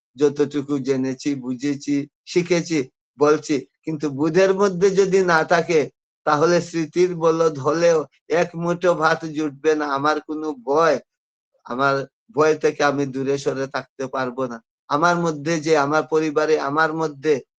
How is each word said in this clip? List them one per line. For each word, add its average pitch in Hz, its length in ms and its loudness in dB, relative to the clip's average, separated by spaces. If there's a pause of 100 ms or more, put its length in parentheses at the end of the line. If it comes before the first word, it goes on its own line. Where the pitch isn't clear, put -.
(160)
যতটুকু 143 600 0
জেনেছি, 131 560 -2
বুঝেছি, 139 720 -4 (200)
শিখেছি, 170 600 -2 (300)
বলছি, 147 480 2 (160)
কিন্তু 156 280 -6
বুধের 160 440 2
মধ্যে 196 360 2
যদি 185 300 2
না 170 240 2
থাকে, 160 460 2 (340)
তাহলে 160 380 2
স্মৃতির 170 540 -2
বলদ 160 420 0
হলেও 156 460 2 (240)
এক 170 280 0
মুঠো 170 380 0
ভাত 160 300 0
জুটবে 151 500 -2
না। 151 120 -2
আমার 147 340 0
কোনো 156 320 -6
ভয়, 139 460 2 (680)
আমার 135 420 0 (240)
ভয় 156 240 4
থেকে 151 300 0
আমি 143 220 0
দূরে 135 320 -4
সরে 135 280 -4
থাকতে 131 400 -8
পারবো 131 400 -4
না। 117 160 -12 (260)
আমার 165 280 2
মধ্যে 165 440 -2
যে, 156 180 2
আমার 147 240 2
পরিবারে, 156 580 0
আমার 156 340 0
মধ্যে 147 460 -2 (180)